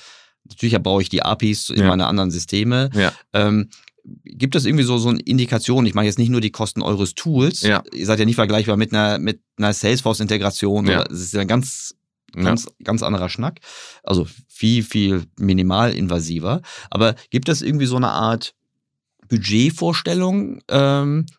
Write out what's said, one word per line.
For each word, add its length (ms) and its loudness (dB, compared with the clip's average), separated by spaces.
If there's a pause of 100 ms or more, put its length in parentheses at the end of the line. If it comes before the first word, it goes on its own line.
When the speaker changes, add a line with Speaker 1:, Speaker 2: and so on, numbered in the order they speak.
(500)
Speaker 1:
natürlich 320 0
brauche 220 2
ich 60 -8
die 120 0
apis 480 -2
in 120 2
Speaker 2:
Ja. 60 6
Speaker 1:
meine 200 2
anderen 240 0
Systeme. 640 0
Speaker 2:
Ja. 180 2 (200)
Speaker 1:
Ähm, 360 2 (560)
gibt 300 -2
es 100 2
irgendwie 180 4
so, 140 2
so 120 0
eine 100 0
Indikation? 640 0
Ich 80 2
meine 140 2
jetzt 100 -2
nicht 120 2
nur 120 2
die 80 0
Kosten 320 -6
eures 320 -2
Tools. 480 0
Speaker 2:
Ja. 220 2 (100)
Speaker 1:
Ihr 140 -6
seid 100 2
ja 80 4
nicht 100 2
vergleichbar 400 2
mit 160 0
einer, 280 2
mit 200 -4 (180)
einer 140 0
Salesforce-Integration. 1160 0
Speaker 2:
Ja. 140 2
Speaker 1:
Oder, 80 -6
das 100 -8
ist 140 -8
ja 100 -2
ganz, 520 -4 (400)
Speaker 2:
Ja. 80 -2
Speaker 1:
ganz, 240 0 (160)
ganz 200 -2
anderer 260 -2
Schnack. 300 -6 (440)
Also 240 0 (220)
viel, 340 0
viel 420 0 (120)
minimalinvasiver. 1300 0 (260)
Aber 260 0 (140)
gibt 180 -2
es 140 0
irgendwie 240 0
so 100 0
eine 140 0
Art 460 -2 (760)
Budgetvorstellung, 1400 0
ähm, 560 2 (140)